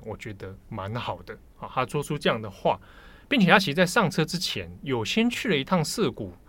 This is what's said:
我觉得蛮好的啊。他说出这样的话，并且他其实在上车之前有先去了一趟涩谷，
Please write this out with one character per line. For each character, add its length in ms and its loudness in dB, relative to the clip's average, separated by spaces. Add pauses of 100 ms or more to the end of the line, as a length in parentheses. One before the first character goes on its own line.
我 100 -8
觉 180 -10
得 220 -14 (140)
蛮 240 -6
好 300 -8
的 120 -14 (240)
啊。 140 -12
他 120 0
说 180 -4
出 120 -6
这 140 -2
样 100 0
的 80 -10
话， 320 -2 (480)
并 120 2
且 80 8
他 100 10
其 80 4
实 80 -2
在 120 4
上 260 4
车 120 2
之 140 -4
前 320 -6 (140)
有 200 -2
先 240 2
去 200 -2
了 80 2
一 80 0
趟 200 2
涩 280 0
谷， 220 -10 (160)